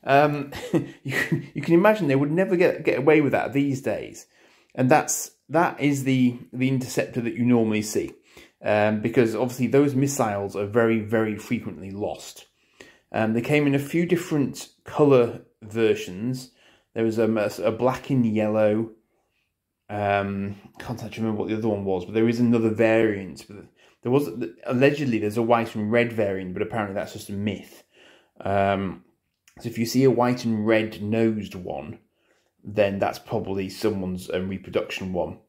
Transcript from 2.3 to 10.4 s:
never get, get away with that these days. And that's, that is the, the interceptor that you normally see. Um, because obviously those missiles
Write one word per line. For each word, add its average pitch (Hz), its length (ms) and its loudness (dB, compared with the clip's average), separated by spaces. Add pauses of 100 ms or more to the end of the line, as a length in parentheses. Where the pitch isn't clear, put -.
never 185 240 0
get, 170 280 2
get - 160 0
away 156 220 6
with 135 120 2
that 110 200 -2
these 139 280 0
days. 78 460 -8 (460)
And 127 160 2
that's, - 420 2 (180)
that 160 300 0
is 139 240 0
the, 127 360 2 (140)
the 127 160 -2
interceptor 131 520 -4
that 117 140 -6
you 117 100 0
normally 110 360 4
see. 104 320 -4 (500)
Um, 107 380 2
because 113 340 2
obviously 120 320 -2
those 135 280 4
missiles 107 600 0